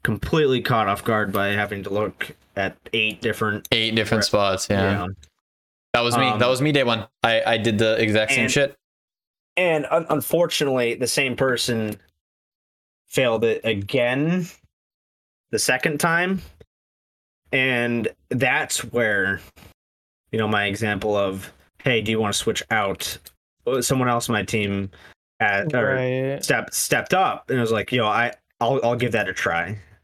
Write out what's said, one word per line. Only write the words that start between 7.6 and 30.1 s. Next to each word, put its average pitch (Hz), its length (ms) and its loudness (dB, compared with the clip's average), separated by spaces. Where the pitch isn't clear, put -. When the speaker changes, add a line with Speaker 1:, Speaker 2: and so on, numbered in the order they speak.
Speaker 2:
the 110 240 4
exact 107 300 2
same 135 140 2
Speaker 1:
and 107 60 -2
Speaker 2:
shit. 143 240 0
Speaker 1:
and 160 340 2
un-, 131 180 2
unfortunately, 139 880 0
the 123 120 -2
same 131 280 0
person 113 640 -2
failed 117 360 2
it 113 200 0
again 127 840 0
the 110 80 0
second 143 400 0
time. 175 420 0
And 120 560 0
that's 135 560 0
where, 104 540 0
you 110 80 -2
know, 110 80 0
my 104 180 2
example 104 500 -2
of, 95 360 -2
"Hey, 120 180 2
do 107 100 -2
you 110 80 2
wanna 104 140 0
switch - 380 -2
out?" 101 460 -2
Uh, 127 140 0
someone 127 280 2
else 117 200 0
on 117 40 2
my 104 100 0
team 98 460 -2
at, 110 360 0
or 127 200 2
Speaker 3:
Right. 131 480 -2
Speaker 1:
step-, 113 300 -2
stepped - 400 0
up 180 380 0
and 127 100 0
was 113 100 0
like, 107 200 -2
"Yo, 123 160 0
I, 113 260 0
I'll, 123 240 2
I'll 120 120 2
give 120 160 -2
that 104 180 -2
a 92 40 -6
try." 87 440 -2